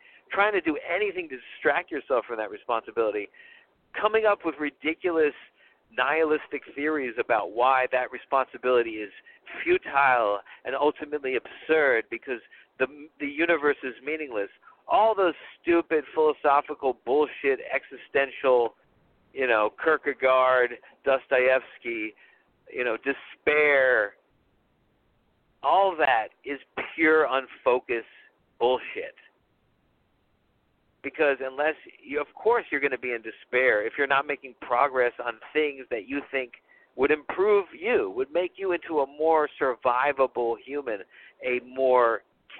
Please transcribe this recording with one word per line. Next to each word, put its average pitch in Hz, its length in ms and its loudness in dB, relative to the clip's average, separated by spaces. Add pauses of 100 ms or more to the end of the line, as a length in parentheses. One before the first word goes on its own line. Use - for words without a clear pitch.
(320)
trying 208 200 2
to 190 80 2
do 156 160 -2 (160)
anything 180 360 -4
to 135 80 -12
distract 156 560 -4
yourself 131 340 -2
from 117 120 -8
that 107 120 -6
responsibility, 107 760 -4 (720)
coming 214 300 0
up 202 160 0
with 151 140 -4
ridiculous 156 760 -2 (640)
nihilistic 147 680 -2 (120)
theories 143 440 -4
about 104 340 -2
why 127 400 2
that 127 200 -2
responsibility 123 880 -2
is 104 120 -10 (540)
futile 131 760 2 (240)
and 123 100 -6
ultimately 143 640 -2
absurd 139 720 0
because 117 300 -8 (380)
the, 131 80 0 (340)
the 147 60 -6
universe 147 560 0
is 127 120 -8 (100)
meaningless. 139 460 -6 (360)
All 214 280 2
those 185 200 2 (260)
stupid 165 440 0 (100)
philosophical 143 880 2
bullshit, 135 540 0 (160)
existential, 131 1000 0 (580)
you 131 140 -2
know, 107 260 2 (100)
Kierkegaard, 131 880 2 (320)
Dostoevsky, 127 1120 0 (580)
you 127 120 -6
know, 117 140 -2
despair, 135 1160 2 (1500)
all 180 360 2
that 123 300 2 (160)
is 135 140 -8 (360)
pure 156 360 4
unfocused 123 760 -2 (540)
bullshit. 117 540 -2 (1900)
Because 143 420 0
unless 143 300 -2 (300)
you, 143 160 -4
of 143 140 -6
course 220 360 0
you're 147 100 0
gonna 135 180 -2
be 123 140 -6
in 113 100 -6
despair 113 640 0
if 110 120 -6
you're 143 80 0
not 139 200 2
making 135 340 -10
progress 127 520 0 (120)
on 117 100 -4 (180)
things 143 380 -2
that 113 180 -6
you 139 120 -4 (100)
think 127 220 -6 (440)
would 135 140 2
improve 190 560 2 (120)
you, 160 380 0
would 135 160 -4
make 175 240 -2
you 190 160 -4
into 165 280 -2
a 139 60 0
more 151 420 2 (120)
survivable 127 1040 0
human, 131 340 -6 (460)
a 123 220 -2
more 127 560 2 (380)